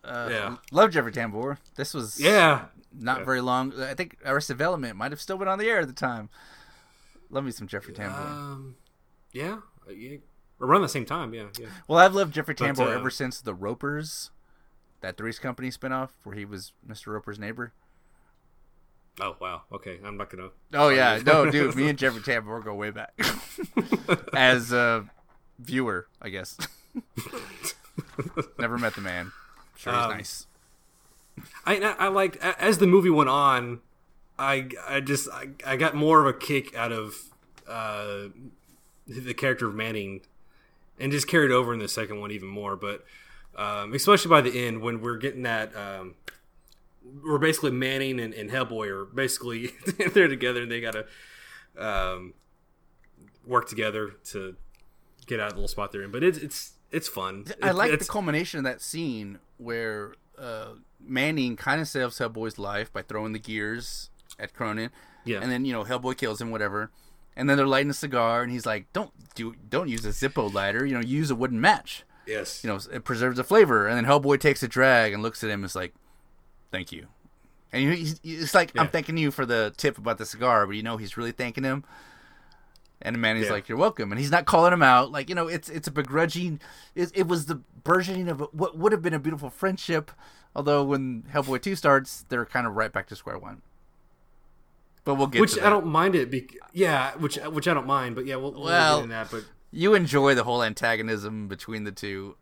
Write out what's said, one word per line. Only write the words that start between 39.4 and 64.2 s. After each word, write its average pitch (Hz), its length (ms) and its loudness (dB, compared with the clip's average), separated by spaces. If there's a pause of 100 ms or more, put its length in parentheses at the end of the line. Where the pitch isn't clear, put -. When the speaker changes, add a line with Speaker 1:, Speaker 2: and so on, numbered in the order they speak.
Speaker 2:
of 101 80 -4
Manning 107 460 -6 (800)
and 135 120 -4
just 143 160 -2
carried 147 240 4
over 123 220 2
in 113 60 -4
the 101 80 -6
second 104 320 -6
one 104 120 -8
even 95 160 -10
more. 101 280 -6
But, 101 280 -8 (520)
um, 104 380 -6
especially 170 360 6
by 151 120 10
the 123 240 0
end 113 160 -4
when 117 200 -4
we're 120 160 -4
getting 127 260 -6
that, 110 320 -2
um, 98 400 -12 (1080)
we're 151 140 2
basically 156 340 4
Manning 131 480 -2
and, 113 140 -6
and 107 160 -10
Hellboy 113 400 -2
are 98 160 -6
basically 120 640 -4 (140)
<laughs> 185 280 -2
they're 185 140 8
together 123 360 0
and 117 80 -8
they 117 100 -4
gotta, 110 240 -6 (720)
um, 92 560 -4 (1120)
work 123 220 2
together 107 440 -4 (200)
to 95 240 -10 (720)
get 117 120 -4
out 104 80 -2
of 104 60 -6
the 87 40 -10
little 104 100 0
spot 101 240 -6
they're 101 100 -8
in. 101 100 -12
But 127 120 -4
it's, 175 140 4
it's, - 340 -10 (200)
it's - 160 -6
fun. 95 380 -8 (160)
Speaker 1:
I 196 80 2
Speaker 2:
It, 175 60 2
Speaker 1:
like 180 160 2
Speaker 2:
it's 151 160 0
Speaker 1:
the - 40 -8
culmination 170 480 -2
of 135 40 -4
that 131 180 -4
scene 110 580 -8 (180)
where, 113 560 -6 (240)
uh, 110 320 -10 (380)
Manning 131 480 0
kinda 147 300 -2
saves 127 320 -4
Hellboy's 113 400 -6
life 101 340 -6
by 98 120 -10
throwing 107 300 -6
the 110 60 -6
gears 110 680 -8 (300)